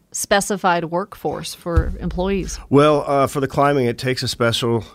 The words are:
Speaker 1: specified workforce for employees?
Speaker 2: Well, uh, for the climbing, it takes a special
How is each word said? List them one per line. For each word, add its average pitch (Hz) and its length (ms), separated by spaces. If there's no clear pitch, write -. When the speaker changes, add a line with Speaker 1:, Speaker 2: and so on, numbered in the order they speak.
Speaker 1:
specified 190 760
workforce 165 680
for 165 460
employees? 180 580
Speaker 2:
Well, 143 360
uh, 139 200
for 143 140
the 135 60
climbing, 143 380
it 117 140
takes 127 240
a 123 60
special 117 680